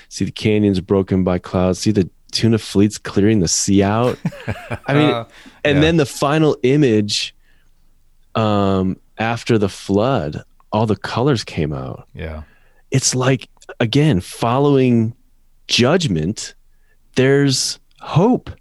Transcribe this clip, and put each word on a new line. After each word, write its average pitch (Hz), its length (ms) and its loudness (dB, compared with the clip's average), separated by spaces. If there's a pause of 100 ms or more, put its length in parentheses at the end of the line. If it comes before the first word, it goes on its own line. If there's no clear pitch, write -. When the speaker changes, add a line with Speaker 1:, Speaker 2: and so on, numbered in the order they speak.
Speaker 1:
see - 160 -6
the - 60 -8
canyons 104 480 0
broken 95 440 0
by 90 160 0
clouds, 92 400 -2
see 110 120 0
the 101 180 2 (220)
tuna 113 260 0
fleets 101 400 0
clearing 107 420 0
the 82 80 0
sea 98 360 0
out. 113 340 0 (300)
Speaker 2:
<laughs> - 400 -10
Speaker 1:
I 139 60 -2
mean, 147 160 4
Speaker 2:
Uh, 117 160 -4 (380)
Speaker 1:
and 143 140 2
Speaker 2:
yeah. 143 40 4
Speaker 1:
then 165 160 2
the 147 80 2
final 147 580 0
image, 120 720 2 (1000)
um, 98 640 0 (200)
after 113 400 0
the 101 120 2
flood, 101 720 -2 (280)
all 107 140 2
the 107 100 0
colors 120 480 -2
came 76 300 -4
out. 65 400 -12
Speaker 2:
Yeah. 80 300 -12 (480)
Speaker 1:
It's - 240 0
like, 127 340 -2 (300)
again, 120 420 2
following 123 920 2 (540)
judgment, 117 880 0 (640)
there's 135 640 0 (200)
hope. - 500 0 (120)